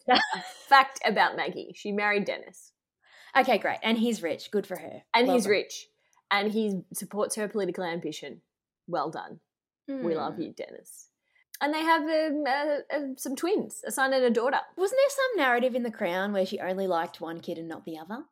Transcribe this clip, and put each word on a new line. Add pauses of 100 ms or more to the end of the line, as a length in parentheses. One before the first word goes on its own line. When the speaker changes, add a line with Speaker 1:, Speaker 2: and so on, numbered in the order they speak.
Speaker 1:
<laughs>
Speaker 2:
a (480)
fact
about
Maggie.
She
married
Dennis. (680)
Speaker 1:
Okay,
great.
And
he's
rich.
Good
for
her. (100)
Speaker 2:
And
Speaker 1:
Well
Speaker 2:
he's
Speaker 1:
done.
Speaker 2:
rich. (440)
And
he (120)
supports
her
political
ambition. (460)
Well
done. (460)
We
love
Speaker 1:
Hmm.
Speaker 2:
you,
Dennis. (520)
And
they
have,
um,
uh, (140)
uh, (100)
some
twins,
a
son
and
a
daughter. (140)
Speaker 1:
Wasn't
there
some
narrative
in
The
Crown
where
she
only
liked
one
kid
and
not
the
other?